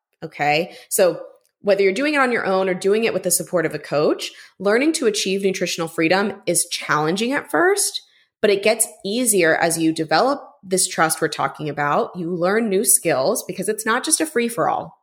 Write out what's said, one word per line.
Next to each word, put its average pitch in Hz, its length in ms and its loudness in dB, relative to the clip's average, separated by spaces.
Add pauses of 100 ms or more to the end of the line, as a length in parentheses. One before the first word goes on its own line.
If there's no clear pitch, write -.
(200)
Okay. 156 560 -2 (120)
So 175 340 2 (380)
whether 196 220 2
you're 190 100 4
doing 285 220 0
it 294 40 2
on 254 120 4
your - 160 -2
own 190 220 2
or 180 60 0
doing 196 300 0
it 214 80 0
with 185 120 -4
the 180 60 0
support 165 360 -2
of 147 80 -4
a 147 60 -8
coach, 151 500 -2 (300)
learning 233 320 2
to 269 140 -2
achieve 196 360 -2
nutritional 180 460 -2
freedom 180 580 0
is 170 240 -2
challenging 170 600 0
at - 180 -4
first, 381 500 0 (400)
but 208 100 4
it 196 120 2
gets 220 240 2 (180)
easier 202 520 2
as 165 200 0
you 160 160 2
develop 165 480 0 (220)
this 185 240 -2
trust 160 340 0
we're 160 80 0
talking 147 400 -4
about. 147 460 -2
You 175 180 -6
learn 196 360 0
new 196 160 0
skills 160 600 2
because - 220 -6
it's 220 160 -6
not 240 200 -2
just 311 160 -2
a 320 60 -2
free-for-all, 226 760 -4